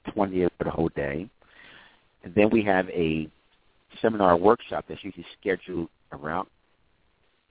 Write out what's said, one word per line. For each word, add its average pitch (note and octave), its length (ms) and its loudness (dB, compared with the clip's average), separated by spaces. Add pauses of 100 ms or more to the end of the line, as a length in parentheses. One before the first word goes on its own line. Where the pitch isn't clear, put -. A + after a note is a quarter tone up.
(120)
twentieth F#2 440 0
for - 80 -4
the E2 60 -6
whole E2 260 0
day. C#2+ 320 -6 (920)
And F2 120 -12
then G#2 140 6
we A2 140 2
have F#2 260 2
a D#2+ 400 -2 (720)
seminar G2+ 360 4
workshop F2+ 520 2
that's D#2 160 -14
usually F2+ 220 -14 (140)
scheduled F2+ 480 -4 (240)
around, F#2+ 360 -6 (1040)